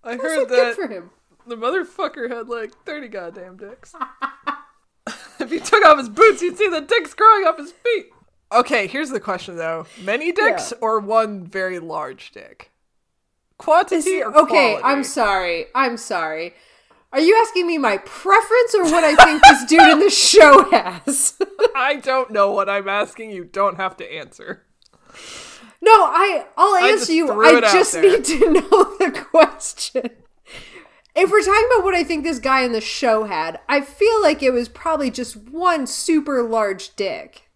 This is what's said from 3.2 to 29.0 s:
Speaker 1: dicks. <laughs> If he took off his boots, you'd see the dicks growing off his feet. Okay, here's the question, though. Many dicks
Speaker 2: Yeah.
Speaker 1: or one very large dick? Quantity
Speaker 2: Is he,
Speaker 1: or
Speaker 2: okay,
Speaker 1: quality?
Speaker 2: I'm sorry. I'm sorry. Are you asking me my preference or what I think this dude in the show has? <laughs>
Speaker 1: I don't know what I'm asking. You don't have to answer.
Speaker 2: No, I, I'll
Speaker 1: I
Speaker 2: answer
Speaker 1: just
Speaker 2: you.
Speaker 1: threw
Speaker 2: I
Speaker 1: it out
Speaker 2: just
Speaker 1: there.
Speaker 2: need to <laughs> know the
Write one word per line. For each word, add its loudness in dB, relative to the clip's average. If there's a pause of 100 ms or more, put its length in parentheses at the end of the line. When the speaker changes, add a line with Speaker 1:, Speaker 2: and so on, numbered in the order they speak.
Speaker 1:
dicks. -20
<laughs> -8 (1400)
If -8
he -4
took 0
off 6
his -10
boots, 2
you'd -6
see 0
the -4
dicks -4
growing 4
off 0
his -18
feet. -6 (440)
Okay, -2
here's -8
the -8
question, -10
though. -8 (160)
Many -6
dicks -2
Speaker 2:
Yeah. -14
Speaker 1:
or -2
one -2
very -8
large -14
dick? -20 (840)
Quantity 0
Speaker 2:
Is -4
he, -4
Speaker 1:
or -6
Speaker 2:
okay, 2
Speaker 1:
quality? -12
Speaker 2:
I'm -2
sorry. -4 (100)
I'm -2
sorry. -8 (580)
Are -2
you 4 (100)
asking -4
me -4
my -2
preference 0
or 2
what 2
I 2
think 6
this 8
dude 6
in 4
the 4
show 8
has? -4 (200)
<laughs> -2
Speaker 1:
I -2
don't -4
know 0
what -4
I'm -6
asking. -6
You -14
don't -4
have -8
to -16
answer. -16 (1160)
Speaker 2:
No, 4
I, 2 (100)
I'll 2
Speaker 1:
I 2
Speaker 2:
answer 2
Speaker 1:
just -8
Speaker 2:
you. 0
Speaker 1:
threw 0
Speaker 2:
I 8
Speaker 1:
it 2
out 2
Speaker 2:
just 2
Speaker 1:
there. -2
Speaker 2:
need 4
to -4
<laughs> 4
know 2
the -2 (180)